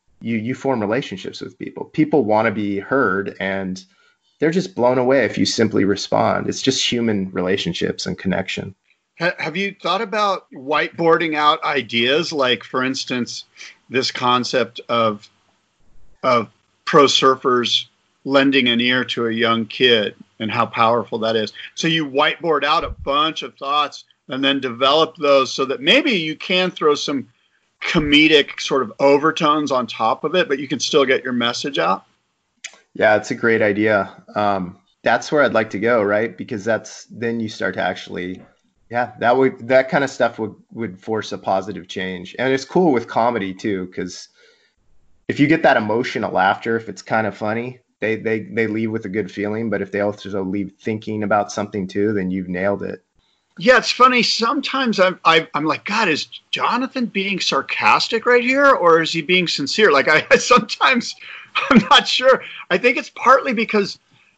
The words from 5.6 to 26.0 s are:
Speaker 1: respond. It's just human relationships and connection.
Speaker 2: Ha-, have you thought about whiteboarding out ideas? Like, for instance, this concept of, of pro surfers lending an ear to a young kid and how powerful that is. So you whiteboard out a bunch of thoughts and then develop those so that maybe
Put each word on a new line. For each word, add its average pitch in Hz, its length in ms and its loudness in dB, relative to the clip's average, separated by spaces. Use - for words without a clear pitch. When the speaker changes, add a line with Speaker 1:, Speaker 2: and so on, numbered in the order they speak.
Speaker 1:
respond. 101 640 0
It's 95 140 -6
just - 300 0
human 107 400 -2
relationships 90 720 -4
and 92 120 -6
connection. 92 580 -4
Speaker 2:
Ha-, 175 220 -2
have 156 180 -6
you 196 240 -4
thought 185 200 -2
about 202 520 -2
whiteboarding 160 840 0
out 151 280 2
ideas? 135 680 0
Like, 127 320 0
for 127 200 -4
instance, 127 640 -6
this 123 220 0
concept 123 680 0
of, 113 380 0
of 120 280 2
pro 147 200 6
surfers 127 800 2
lending 135 420 4
an 117 120 2
ear 123 240 2
to 120 240 -4
a 113 40 -2
young 113 340 0
kid 113 500 2
and 110 120 -6
how 113 140 0
powerful 113 540 0
that 113 160 0
is. 107 180 -2
So - 120 -4
you 160 180 0
whiteboard 147 580 0
out 143 200 2
a 135 60 -8
bunch 147 520 -2
of 127 140 -14
thoughts 143 480 -4
and 135 160 -6
then 139 160 2
develop 135 560 2
those 139 380 2
so 135 120 -2
that 127 160 -6
maybe 247 300 2